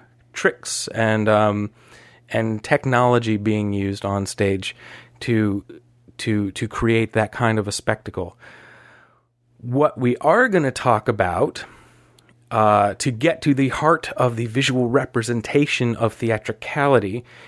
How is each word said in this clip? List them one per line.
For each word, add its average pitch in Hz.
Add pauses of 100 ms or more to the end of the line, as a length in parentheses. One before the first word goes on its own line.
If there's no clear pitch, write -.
(340)
tricks -
and, 110
um, 104 (580)
and 110
technology 123
being 104
used 98
on 98
stage 98 (460)
to, 104 (540)
to, 104
to -
create 113
that 110
kind 113
of 104
a 101
spectacle. - (1200)
What 131
we 123
are 226
gonna 165
talk 120
about, 92 (880)
uh, 104
to 131
get 135
to 147
the 135
heart 156
of 123
the 117
visual 127
representation 120
of 113
theatricality, 117 (220)